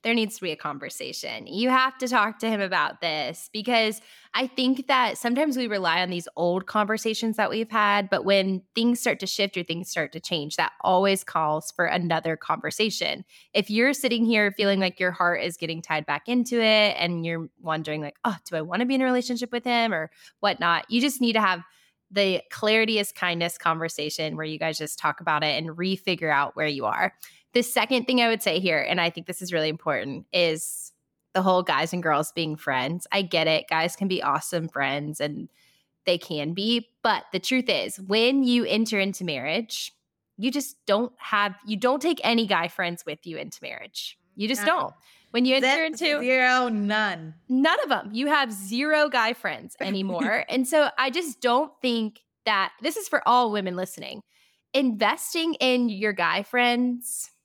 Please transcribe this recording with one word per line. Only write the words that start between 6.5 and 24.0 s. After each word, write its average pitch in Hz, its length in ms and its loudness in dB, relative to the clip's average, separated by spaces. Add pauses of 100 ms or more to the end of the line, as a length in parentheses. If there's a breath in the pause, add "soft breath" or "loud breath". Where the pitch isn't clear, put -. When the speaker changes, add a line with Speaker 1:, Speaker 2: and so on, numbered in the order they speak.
Speaker 1:
conversations 220 720 0
that 208 140 0
we've 220 180 -2
had, 202 400 2
but - 160 0
when 190 380 2 (100)
things 233 260 2
start - 200 0
to 190 80 -6
shift 196 300 -2
or 175 60 -4
things 170 280 -6
start 156 220 -4
to 165 60 -8
change, 156 360 -6
that - 160 0 (100)
always 190 420 4
calls 156 480 -2
for 175 140 0
another 165 500 0
conversation. - 880 -2 (300 soft breath)
If 202 160 0
you're 233 240 4
sitting 240 320 2
here 214 260 4
feeling 196 280 2
like 185 200 -2
your 180 120 2
heart 175 320 2
is 170 120 -4
getting 165 280 -6
tied 156 240 -4
back 151 200 -4
into 240 320 0
it 214 380 6
and 170 260 -2
you're 165 240 -4 (140)
wondering 156 400 -4
like, 147 220 -10
"Oh, 196 140 -2 (120)
do 170 60 -6
I 160 60 -2
wanna 180 260 -2
be 269 80 2
in 262 60 2
a 262 40 2
relationship 247 460 -2
with 240 140 -4
him 233 280 0
or 160 160 -4 (300 loud breath)
whatnot?" 175 500 0
You 233 100 2
just 262 220 0
need 233 120 2
to 220 80 4
have 185 200 2 (480 soft breath)
the 190 400 2
clarity 220 480 2
is 202 140 -2
kindness 170 480 -2
conversation 160 760 -2